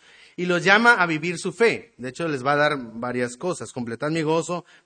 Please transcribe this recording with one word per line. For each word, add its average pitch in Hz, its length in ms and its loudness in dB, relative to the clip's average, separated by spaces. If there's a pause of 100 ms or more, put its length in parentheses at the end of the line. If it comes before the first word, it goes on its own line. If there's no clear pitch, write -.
(360)
y 180 100 -4
los 175 180 2
llama 226 300 6
a 185 140 2
vivir 165 320 -4
su 185 140 -6
fe. 202 440 0
De 123 120 -10
hecho, 165 180 -6
les 135 180 -4
va 143 60 2
a 147 60 2
dar 147 200 2
varias 123 580 -6
cosas. 160 360 -6
"Completad 120 400 -6
mi 165 100 -2
gozo", 160 420 -2 (220)